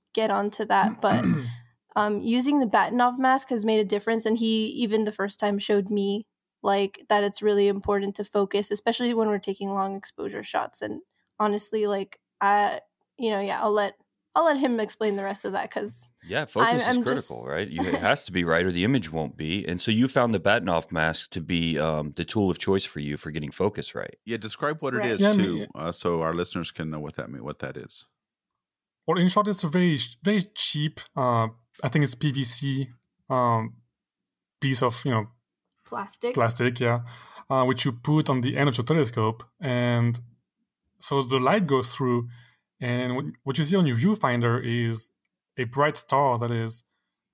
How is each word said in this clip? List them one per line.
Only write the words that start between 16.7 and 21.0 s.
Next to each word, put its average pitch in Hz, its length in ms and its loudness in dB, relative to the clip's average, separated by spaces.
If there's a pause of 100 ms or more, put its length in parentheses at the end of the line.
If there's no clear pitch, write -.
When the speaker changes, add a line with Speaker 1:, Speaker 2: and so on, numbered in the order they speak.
Speaker 1:
I'm, 247 100 2
Speaker 3:
is 240 160 0
Speaker 1:
I'm 247 60 0
Speaker 3:
critical, 127 360 -2
Speaker 1:
just 60 80 -10
Speaker 3:
right? 80 220 -2
You, 82 180 -4
it 82 80 0
has 113 300 0
to - 80 -14
be 90 120 0
right 85 200 4
or 95 60 2
the 87 140 0
image 113 260 0
won't 80 260 -6
be. 82 300 -4
And 90 140 -4
so 120 100 0
you 113 160 4
found 120 260 2
the 95 60 0
Batinov 90 520 0
mask 80 400 -2